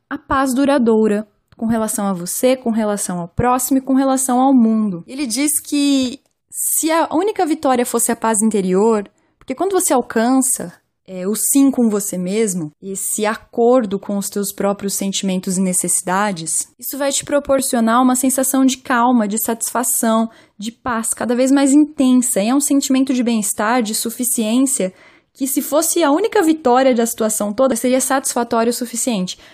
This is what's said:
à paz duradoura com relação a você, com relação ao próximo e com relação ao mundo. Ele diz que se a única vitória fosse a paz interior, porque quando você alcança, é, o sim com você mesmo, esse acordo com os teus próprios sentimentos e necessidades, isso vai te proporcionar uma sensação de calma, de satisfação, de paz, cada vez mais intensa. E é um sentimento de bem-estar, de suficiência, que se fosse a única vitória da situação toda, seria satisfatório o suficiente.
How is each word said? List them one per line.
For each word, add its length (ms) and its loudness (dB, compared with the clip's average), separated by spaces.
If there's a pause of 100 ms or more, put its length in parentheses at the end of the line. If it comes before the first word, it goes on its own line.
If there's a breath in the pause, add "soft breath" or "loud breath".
à 80 -10
paz 380 -2
duradoura 720 2 (280)
com 120 -6
relação 400 -2
a 60 0
você, 440 0
com 140 -4
relação 480 -2
ao 80 -8
próximo 500 0
e 40 0
com 120 -2
relação 480 2
ao 100 4
mundo. 540 2
Ele 220 -6
diz 340 -2
que 580 0 (300)
se 420 -2
a 220 2
única 320 0
vitória 400 0
fosse 260 -2
a 40 0
paz 260 0
interior, 640 2 (300)
porque 160 -10
quando 180 -2
você 220 0
alcança, 800 0 (340)
é, 200 -8
o 80 -2
sim 360 2
com 180 2
você 280 -4
mesmo, 540 -2 (100)
esse 440 -6
acordo 720 0
com 180 -6
os 120 -6
teus 240 -6
próprios 400 -4
sentimentos 640 -4
e 40 0
necessidades, 1080 -2 (120)
isso 180 -12
vai 140 -2
te 140 -6
proporcionar 760 0
uma 140 4
sensação 500 0
de 120 2
calma, 500 2
de 160 -4
satisfação, 840 -2 (280 soft breath)
de 140 -8
paz, 420 -6
cada 220 -2
vez 160 2
mais 220 4
intensa. 680 4
E 80 0
é 60 2
um 60 4
sentimento 520 0
de 100 0
bem-estar, 580 0
de 140 -4
suficiência, 960 -2 (400 soft breath)
que 140 -6
se 140 -2
fosse 420 0
a 80 2
única 300 2
vitória 520 4
da 120 2
situação 460 -4
toda, 240 2
seria 240 0
satisfatório 720 0
o 40 -2
suficiente. 640 -4 (140 loud breath)